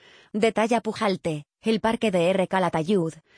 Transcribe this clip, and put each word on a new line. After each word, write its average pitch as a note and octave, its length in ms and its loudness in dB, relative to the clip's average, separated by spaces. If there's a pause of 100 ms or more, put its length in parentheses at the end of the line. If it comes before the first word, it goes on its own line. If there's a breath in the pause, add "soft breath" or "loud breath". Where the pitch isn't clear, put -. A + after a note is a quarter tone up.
(320 soft breath)
detalla A3 480 0
Pujalte, F#3 680 -4 (140)
el A3 200 -2
Parque A3+ 300 0
de F3 200 2
R. F#3 180 2
Calatayud, F3 680 0 (240 soft breath)